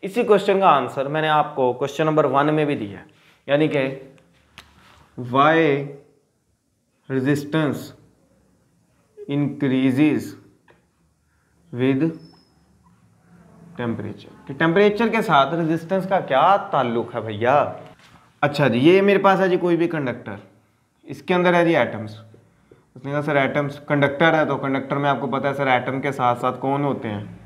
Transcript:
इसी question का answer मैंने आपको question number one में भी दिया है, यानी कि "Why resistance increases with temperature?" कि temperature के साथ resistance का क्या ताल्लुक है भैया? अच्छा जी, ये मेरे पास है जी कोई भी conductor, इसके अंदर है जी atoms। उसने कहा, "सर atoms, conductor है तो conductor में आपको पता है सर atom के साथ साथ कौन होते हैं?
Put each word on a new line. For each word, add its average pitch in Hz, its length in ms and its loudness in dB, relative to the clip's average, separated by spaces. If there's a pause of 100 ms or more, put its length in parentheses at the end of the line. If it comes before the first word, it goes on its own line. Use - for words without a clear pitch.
इसी 208 200 -2
question 196 360 4
का 190 100 6
answer 135 380 0
मैंने 156 200 -2
आपको 147 460 0
question 139 320 -4
number 156 200 2
one 139 280 2
में 156 120 0
भी 147 100 -2
दिया 101 240 -10
है, - 60 -20 (440)
यानी 147 260 2
कि 135 400 -6 (1040)
"Why 143 680 2 (1200)
resistance 139 760 -2 (1500)
increases 135 920 0 (1500)
with 135 360 0 (1700)
temperature?" 110 640 -10
कि 139 60 -10
temperature 202 560 2
के 214 120 -2
साथ 156 340 2
resistance 165 520 -2
का 196 120 0
क्या 147 380 2
ताल्लुक 120 560 -2
है 120 80 -6
भैया? 110 580 0 (640)
अच्छा 147 240 0
जी, 117 120 0
ये 170 220 6
मेरे 202 180 2
पास 196 200 4
है 190 100 2
जी 180 80 0
कोई 170 200 0
भी 165 100 0
conductor, 120 500 -8 (680)
इसके - 260 -6
अंदर 180 220 2
है 175 100 4
जी 170 80 2
atoms। 110 460 -2 (760)
उसने 139 160 -12
कहा, 147 100 -2
"सर 147 160 0
atoms, 139 420 0
conductor 147 560 2
है 156 100 2
तो 139 100 -2
conductor 135 420 -4
में 143 120 0
आपको 135 180 -2
पता 135 220 -2
है 139 60 -4
सर 139 120 -2
atom 127 320 0
के 139 120 -4
साथ 123 240 0
साथ 123 180 -2
कौन 139 300 -4
होते 127 240 -4
हैं? 104 380 -10